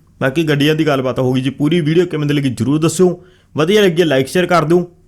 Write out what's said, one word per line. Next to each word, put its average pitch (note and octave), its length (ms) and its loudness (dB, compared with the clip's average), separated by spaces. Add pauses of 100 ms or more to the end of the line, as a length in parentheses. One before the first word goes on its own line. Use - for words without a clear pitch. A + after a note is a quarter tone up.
(200)
ਬਾਕੀ C3+ 240 -2
ਗੱਡੀਆਂ D3 300 0
ਦੀ D#3 120 -2
ਗੱਲਬਾਤ C3 320 -2
ਹੋ B2+ 140 0
ਗਈ C3 80 -2
ਜੀ। C3 100 -4
ਪੂਰੀ D3 300 0
ਵੀਡੀਓ E3 260 2
ਕਿਵੇਂ D3 200 -4
ਦੀ D3 80 0
ਲੱਗੀ, C#3 160 -2
ਜ਼ਰੂਰ B2+ 280 -2
ਦੱਸਿਓ। E3 420 0 (340)
ਵਧੀਆ F#3+ 280 2
ਲੱਗੀ, F3+ 220 2
ਲਾਈਕ, C3+ 220 0
ਸ਼ੇਅਰ F3+ 200 -2
ਕਰ E3+ 180 2
ਦਿਓ F3 260 0 (180)